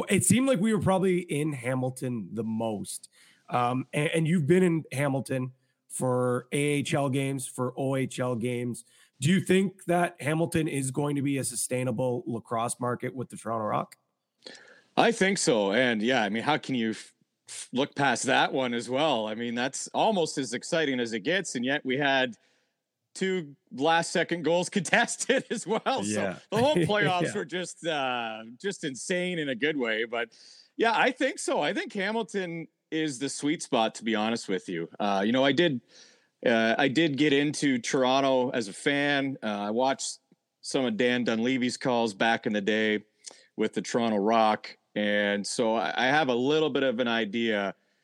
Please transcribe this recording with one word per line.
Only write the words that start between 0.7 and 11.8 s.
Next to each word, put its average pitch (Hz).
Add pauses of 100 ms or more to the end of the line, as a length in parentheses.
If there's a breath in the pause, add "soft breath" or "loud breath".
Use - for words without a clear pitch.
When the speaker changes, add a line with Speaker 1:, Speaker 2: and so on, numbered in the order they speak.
Speaker 1:
were 185
probably 185
in 156
Hamilton 127
the 110
most. 110 (400 soft breath)
Um, 123
and, 151
and 165
you've 160
been 180
in 165
Hamilton 131 (380)
for 127
A 147
H 143
L 143
games, 135
for 127
O 135
H 131
L 127
games. 120 (340 soft breath)
Do 131
you 190
think 190
that 175
Hamilton 160
is 139
going 147
to 139
be 139
a 127
sustainable 123